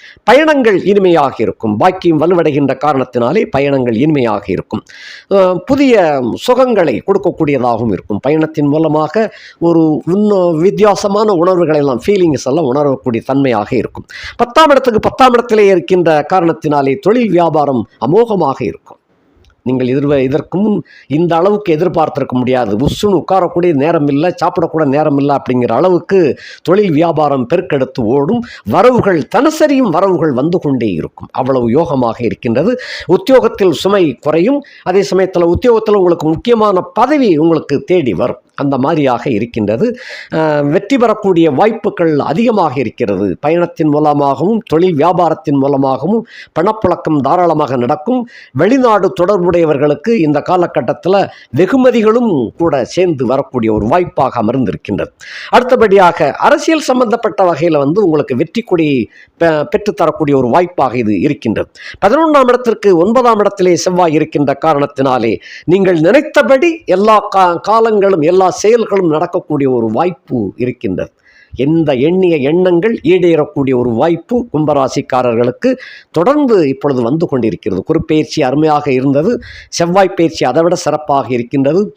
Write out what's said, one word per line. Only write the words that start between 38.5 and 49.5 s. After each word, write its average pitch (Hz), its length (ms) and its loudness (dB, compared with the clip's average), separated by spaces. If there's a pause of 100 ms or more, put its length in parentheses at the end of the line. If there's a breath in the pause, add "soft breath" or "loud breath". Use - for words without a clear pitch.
அந்த 139 240 -2
மாதிரியாக 135 520 -2
இருக்கின்றது. 113 560 -2 (480 loud breath)
அஹ், 156 280 0
வெற்றி 156 360 0
பெறக்கூடிய 196 520 2
வாய்ப்புகள் 180 680 0
அதிகமாக 165 600 0
இருக்கிறது. 101 600 -2
பயணத்தின் 170 480 -2
மூலமாகவும் 147 760 0
தொழில் 170 300 0
வியாபாரத்தின் 160 600 0
மூலமாகவும் 139 640 0 (300 loud breath)
பணப்புழக்கம் 170 680 0
தாராளமாக 151 560 0
நடக்கும். 147 440 -2 (320 loud breath)
வெளிநாடு 208 600 2
தொடர்புடையவர்களுக்கு 175 1080 0